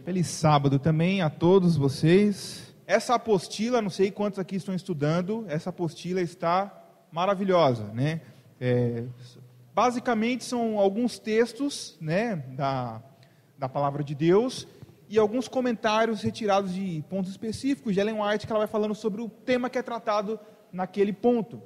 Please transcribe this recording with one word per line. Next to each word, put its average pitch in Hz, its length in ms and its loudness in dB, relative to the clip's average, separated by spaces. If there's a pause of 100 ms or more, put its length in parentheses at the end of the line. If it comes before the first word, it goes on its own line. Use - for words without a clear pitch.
Feliz 180 220 0
sábado 143 540 2
também 165 420 2
a 156 80 2
todos 175 480 4
vocês. 170 960 2 (140)
Essa 220 260 2
apostila, 226 720 0
não 196 80 -2
sei 196 180 2
quantos 208 300 -4
aqui 190 160 -6
estão 190 180 -6
estudando, 180 760 -2
essa 160 220 -6
apostila 175 520 -6
está 175 540 -2 (360)
maravilhosa, 180 720 2 (100)
né? 151 260 -2 (400)
É, 120 440 0 (720)
basicamente 233 680 0
são 226 360 -2
alguns 202 400 2
textos, 233 840 -2
né, 185 360 -2 (200)
da, 127 420 -2 (600)
da 131 100 -4
palavra 143 340 -2
de 147 120 -6
Deus 185 520 2 (400)
e 208 120 2
alguns 220 280 2
comentários 226 760 0
retirados 202 500 0
de 180 340 -4
pontos 190 220 -4
específicos 220 640 -4
de 180 60 2
Ellen 214 200 0
White, 208 280 0
que - 40 -4
ela 214 100 2
vai 214 60 0
falando 214 280 -2
sobre 214 260 -4
o 226 80 -8
tema 247 400 -2
que 254 80 -4
é 240 60 -4
tratado 220 560 -2 (340)
naquele 190 400 0
ponto. 226 520 0